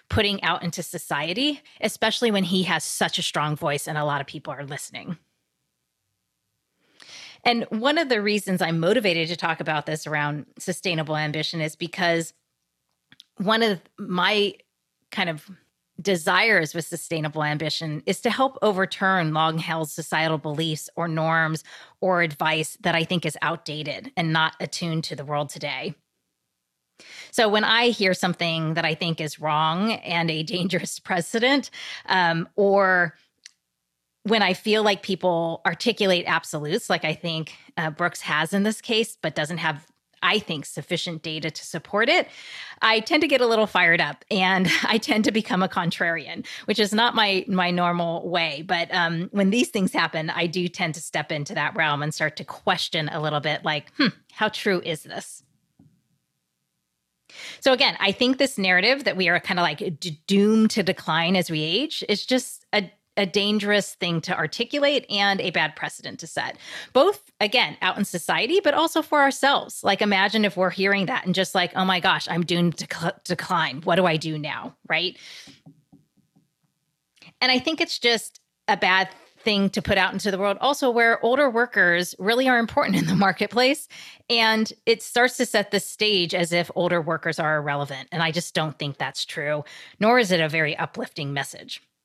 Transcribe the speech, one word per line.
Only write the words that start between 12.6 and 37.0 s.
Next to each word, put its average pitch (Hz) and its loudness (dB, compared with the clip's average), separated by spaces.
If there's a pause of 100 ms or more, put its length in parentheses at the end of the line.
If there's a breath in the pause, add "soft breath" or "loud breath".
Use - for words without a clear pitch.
one 220 2
of 208 2 (180)
my 202 0 (580)
kind 180 -2
of 156 -10 (520)
desires 185 2
with 170 -6
sustainable 156 -4
ambition 151 -4
is - -2
to - 0
help 262 0
overturn 190 2
long-held 160 0
societal 160 -2
beliefs 151 -4
or 170 -2
norms 160 0 (360 loud breath)
or 180 2
advice 160 -2
that 170 2
I 165 2
think 175 -2
is 156 -4
outdated 156 -6
and 165 0
not 160 2
attuned 165 -4
to 156 -8
the 147 -10
world 147 -4
today. 147 -8 (1400 loud breath)
So 233 4
when 214 4
I 240 4
hear 190 2
something 165 -2
that 160 0
I 160 0
think 165 -4
is 156 -8
wrong 160 2
and 170 -2
a 160 -2
dangerous 180 -4
<laughs> - -20
precedent, 233 0 (360 loud breath)
um, 170 2
or 190 4 (1120 soft breath)
when 214 4
I 185 2
feel 214 2
like 202 2
people 170 0
articulate 190 2
absolutes, 156 -2
like 170 0